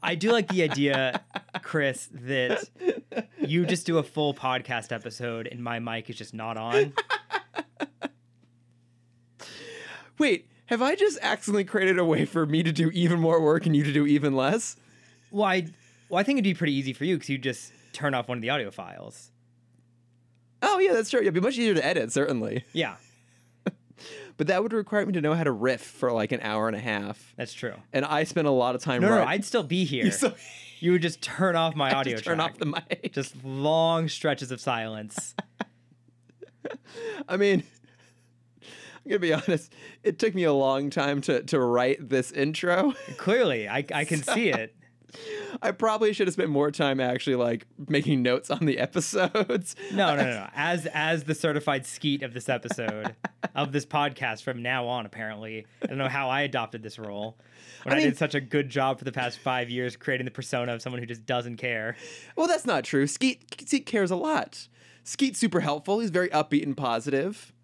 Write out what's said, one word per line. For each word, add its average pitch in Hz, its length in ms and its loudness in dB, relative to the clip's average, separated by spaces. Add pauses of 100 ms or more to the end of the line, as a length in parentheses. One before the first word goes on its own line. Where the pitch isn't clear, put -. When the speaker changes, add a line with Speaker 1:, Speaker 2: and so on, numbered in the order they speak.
Speaker 1:
I 175 140 0
do 196 160 2
like 226 160 2
the 185 160 2
idea, 139 580 0 (400)
Chris, 139 500 -2
that 127 520 -2 (760)
you 170 260 2
just 165 220 -2
do 165 120 2
a 151 40 2
full 147 320 0
podcast 127 560 -4
episode 113 560 -6
and 120 160 -10
my 117 160 -4
mic 113 320 -8
is 113 60 -12
just 107 180 -16
not 113 220 -6
on. 117 360 0 (3250)
Speaker 2:
Wait, 269 300 2 (180)
have 233 160 0
I 285 120 4
just 403 280 2
accidentally 202 420 0
created 190 340 2
a 180 60 4
way 156 200 4
for 160 200 0
me 156 180 2
to 165 100 2
do 160 180 2
even 170 300 2
more 165 200 6
work 160 260 4
and 160 80 4
you 147 100 4
to 143 80 0
do 147 140 4
even 143 300 4
less? 147 400 0 (540)
Speaker 1:
Well, 208 160 2
I, 185 200 2 (420)
well, 170 120 0
I - 20 4
think 269 140 2
it'd 240 80 2
be 190 100 4
pretty 156 200 0
easy 135 180 -2
for 131 120 -4
you 175 140 2
'cause - 100 -8
you 139 100 0
just 123 340 -6 (200)
turn 143 220 -2
off 120 140 -2
one 123 100 -4
of 113 40 -8
the 113 80 -2
audio 131 200 -2
files. - 600 -16 (1300)
Speaker 2:
Oh, 381 160 4
yeah, 370 140 6
that's 226 160 2
true. 247 120 2
It'd 202 120 2
be 170 80 2
much 247 140 2
easier 233 200 4
to 151 100 4
edit, 139 280 0
certainly. 123 600 0
Speaker 1:
Yeah. 131 280 -4
Speaker 2:
<laughs> - 60 -20 (1300)
But 151 80 0
that 185 160 2
would 220 100 -2
require 208 320 0
me 208 80 0
to 175 80 2
know 151 140 2
how 165 100 0
to 143 80 2
riff 120 300 0
for, - 300 -2
like, 110 200 0
an 120 80 -2
hour 110 260 0
and 113 80 0
a 104 60 -6
half. 104 560 -6
Speaker 1:
That's 123 160 -8
true. 113 220 -8 (180)
Speaker 2:
And 139 140 0
I 151 180 2
spend 156 220 0
a 147 40 4
lot 127 240 4
of 123 60 -2
time 131 220 0
Speaker 1:
No, 190 80 6
no, 226 60 6
Speaker 2:
writing. 165 120 4
Speaker 1:
I'd 202 160 0
still 226 180 0
be 175 220 2
here. 135 220 0
Speaker 2:
You 190 40 4
still - 240 0 (440)
Speaker 1:
You 170 140 2
would 180 100 4
just 165 180 -2
turn 180 360 0
off 165 200 2
my 139 120 2
Speaker 2:
<laughs> - 20 2
I'd 131 60 2
Speaker 1:
audio 131 180 0
Speaker 2:
just 110 100 -6
turn 165 140 0
Speaker 1:
track. 160 140 0
Speaker 2:
off - 60 -20
the - 60 -2
mic. 165 480 -6
Speaker 1:
Just 135 320 -8
long 160 640 2
stretches 139 420 -2
of 127 80 -8
silence. 110 760 -6 (760)
Speaker 2:
<laughs> - 1200 -14
I - 80 -2
mean, - 280 4 (1000)
I'm - 480 -16
gonna 208 80 2
be 170 160 2
honest. 156 400 -2 (280)
It 196 160 2
took 220 160 2
me 185 100 2
a 151 100 6
long 135 340 4
time 143 340 0
to, 127 200 2
to - 180 2
write 123 480 2
this 127 240 0
intro. 175 640 2 (120)
<laughs> - 120 -12
Speaker 1:
Clearly, 170 500 2
I, 131 240 -2
I 151 140 0
can 156 160 -2
Speaker 2:
So, - 100 -2
Speaker 1:
see 226 160 2
it. 113 260 -2 (840)
Speaker 2:
I - 120 0
probably 220 400 2
should 196 160 2
have 175 60 -2
spent 160 160 0
more 147 200 4
time 139 300 2
actually, 127 340 0
like, 120 320 0 (220)
making 147 340 2
notes 123 260 2
on 143 160 0
the 135 140 2
episodes. 185 960 0 (180)
Speaker 1:
No, 190 220 4
no, 143 80 2
no, 127 80 2
no. 104 240 -6
As, 160 320 -2
as 156 380 0
the 156 100 0
certified 147 500 0
skeet 143 380 -4
of 127 100 -8
this 120 160 -10
episode, 113 680 -4 (180)
Speaker 2:
<laughs> - 220 -10
Speaker 1:
of 139 160 -2
this 143 120 0
podcast 139 600 -2
from 123 180 -6
now 123 240 -2
on, 120 200 -4
apparently. 110 600 -10 (160)
I - 40 -4
don't 135 120 -4
know 135 100 0
how 135 220 -2
I 139 120 2
adopted 120 420 -4
this 107 120 -14
role 107 400 -8 (460)
when - 100 0
Speaker 2:
I - 40 4
Speaker 1:
I - 20 4
Speaker 2:
mean 285 120 4
Speaker 1:
did - 80 -2
such 151 180 0
a 143 40 0
good 135 300 0
job 131 300 0
for - 40 -14
the 131 60 -6
past 123 300 -4
five 127 280 -2
years 123 280 -4
creating 131 300 -2
the 127 40 -6
persona 123 420 -4
of 117 80 -6
someone 123 200 -8
who 120 60 -10
just 113 200 -12
doesn't 123 300 -4
care. 113 400 -4 (400)
Speaker 2:
Well, 330 100 2
that's 339 180 2
not 165 200 0
true. 143 240 2
Skeet, - 580 -4
Skeet 277 200 0
cares 196 260 2
a 185 40 0
lot. - 520 -4 (340)
Skeet's - 380 -2
super 208 180 2
helpful. 151 400 0
He's 226 120 0
very 180 180 2
upbeat 151 340 2
and 135 140 -4
positive. 135 760 -2 (120)